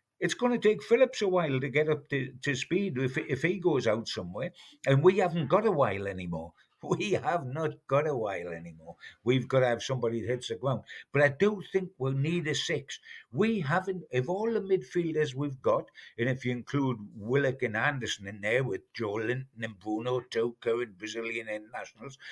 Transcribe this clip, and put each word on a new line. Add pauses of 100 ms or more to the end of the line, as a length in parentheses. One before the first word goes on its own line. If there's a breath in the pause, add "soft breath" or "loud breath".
(200)
It's
gonna
take
Phillips
a
while
to
get
up
to, (100)
to
speed
if,
if
he
goes
out
somewhere. (340 loud breath)
And
we
haven't
got
a
while
anymore.
<laughs> (180 soft breath)
We
have
not (140)
got
a
while
anymore. (300 loud breath)
We've
got
to
have
somebody
that
hits
the
ground. (280 loud breath)
But
I
do (120)
think
we'll
need
a
six. (340 loud breath)
We
haven't,
of
all
the
midfielders
we've
got, (280 loud breath)
and
if
you
include (140)
Willock
and
Anderson
in
there
with
Joe
Linton
and
Bruno,
two
current
Brazilian
internationals, (140)